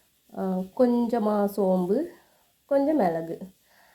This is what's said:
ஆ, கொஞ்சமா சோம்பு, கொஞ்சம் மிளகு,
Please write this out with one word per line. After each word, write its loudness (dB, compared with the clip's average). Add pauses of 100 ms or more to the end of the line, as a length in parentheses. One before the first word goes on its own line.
(380)
ஆ, -2
கொஞ்சமா 0
சோம்பு, 0 (560)
கொஞ்சம் 2
மிளகு, -2 (560)